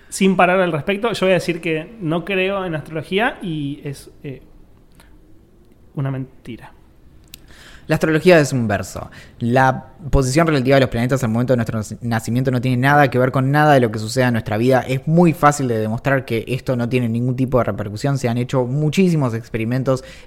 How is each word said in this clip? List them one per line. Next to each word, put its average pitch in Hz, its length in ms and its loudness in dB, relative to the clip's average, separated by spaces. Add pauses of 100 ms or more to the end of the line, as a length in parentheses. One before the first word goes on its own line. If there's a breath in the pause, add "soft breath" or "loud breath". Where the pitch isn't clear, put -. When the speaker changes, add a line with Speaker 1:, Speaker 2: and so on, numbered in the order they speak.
Speaker 1:
sin 190 280 2
parar 185 240 4
al 180 100 2
respecto. 202 420 -4
Yo 185 140 -2
voy 190 60 4
a - 20 4
decir 170 260 -2
que 160 400 -6
no 165 240 -4
creo 190 400 -2
en 165 120 -4
astrología 160 680 -4
y 151 400 -6
es, - 280 -12 (120)
eh, 135 200 -14 (1500 soft breath)
una 135 160 -4
mentira. 131 600 -12 (1160 loud breath)
Speaker 2:
La 156 80 0
astrología 160 420 4
es 139 140 2
un 120 160 -2
verso. 95 420 -6 (300 loud breath)
La 131 480 2 (220)
posición 139 360 2
relativa 139 300 2
de 135 60 6
los 123 80 2
planetas 127 340 -2
al 110 60 -2
momento 117 240 0
de - 20 4
nuestro 117 240 -4
nac-, - 220 -10
nacimiento 120 500 -2
no 123 80 0
tiene 127 160 -2
nada 139 340 4
que 123 80 0
ver 127 140 2
con 135 180 0
nada 151 240 4
de 131 60 6
lo 117 100 2
que 110 80 -6
suceda 120 300 0
en 120 60 0
nuestra 107 220 -2
vida. 123 300 2
Es 135 220 -4
muy 165 240 4
fácil 143 340 2
de 117 120 -2
demostrar 117 460 -2
que 113 220 -4
esto 123 300 -4
no 120 120 -2
tiene 123 200 0
ningún 120 260 -2
tipo 127 240 0
de 113 60 2
repercusión. 107 520 -4
Se 123 120 -2
han 117 100 -2
hecho 123 260 -2
muchísimos 151 720 0
experimentos 120 680 -2 (220 loud breath)